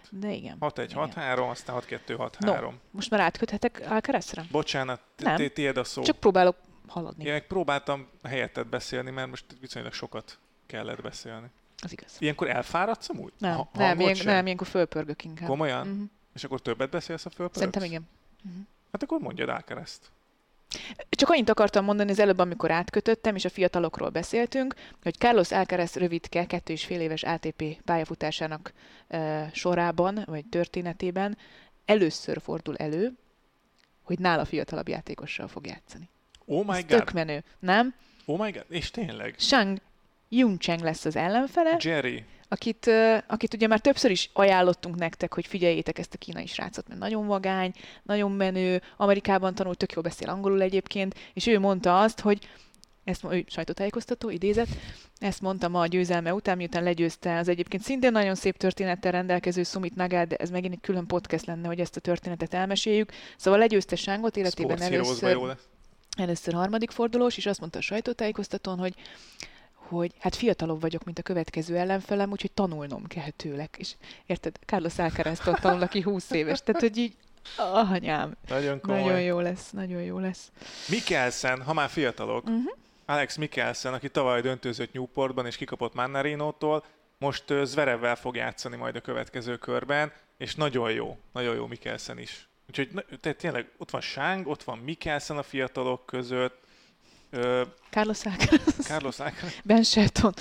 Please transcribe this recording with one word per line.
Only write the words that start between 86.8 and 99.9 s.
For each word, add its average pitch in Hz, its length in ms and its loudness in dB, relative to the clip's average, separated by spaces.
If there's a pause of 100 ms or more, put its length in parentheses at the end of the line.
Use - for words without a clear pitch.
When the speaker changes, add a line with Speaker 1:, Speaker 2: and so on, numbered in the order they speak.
Speaker 2:
most, - 320 -2
ö, 139 160 2
Zverevvel 120 500 2
fog 123 200 -6
játszani 120 400 -6
majd 120 200 -6
a 117 60 -8
következő 120 560 -6
körben, 135 540 -2 (260)
és - 180 -8
nagyon 131 360 0
jó, 113 260 -4 (160)
nagyon 120 220 -2
jó 117 120 -6
Mikkelsen 120 520 -10
is. - 280 -16 (220)
Úgyhogy 226 220 -4
na-, 190 120 -10 (180)
te-, 156 120 -2
tényleg 131 440 -4
ott - 120 -14
van 123 120 -6
Shang, 175 460 -4
ott 147 160 -6
van 120 140 -8
Mikkelsen 147 600 -6
a 139 60 -4
fiatalok 127 640 -4
között, 127 520 -4 (720)
ö, 123 320 0 (280)
Speaker 1:
Carlos 214 360 0
Alcaraz. 240 560 4
Speaker 2:
Carlos 147 380 -4
Alcaraz. 151 340 -8 (100)
Speaker 1:
Ben 220 200 8
Shelton. 214 580 4